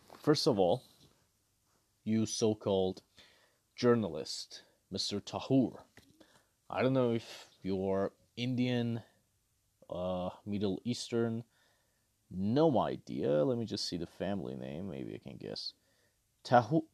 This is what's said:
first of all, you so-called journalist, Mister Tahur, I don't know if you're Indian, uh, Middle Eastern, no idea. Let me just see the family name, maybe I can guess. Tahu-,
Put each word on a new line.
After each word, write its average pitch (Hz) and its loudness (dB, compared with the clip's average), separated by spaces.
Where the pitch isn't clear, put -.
first - 2
of 120 4
all, 95 4
you 110 2
so-called 98 0
journalist, 107 0
Mister 101 -4
Tahur, 117 0
I 101 0
don't 131 2
know 123 4
if - -6
you're 95 -2
Indian, 120 -2
uh, 90 -4
Middle 101 -2
Eastern, 117 -2
no 117 2
idea. 80 0
Let 131 0
me 117 -4
just 104 -6
see - -4
the 82 -6
family 90 -6
name, 69 -8
maybe 65 -8
I 62 -16
can 62 -14
guess. - -10
Tahu-, 123 6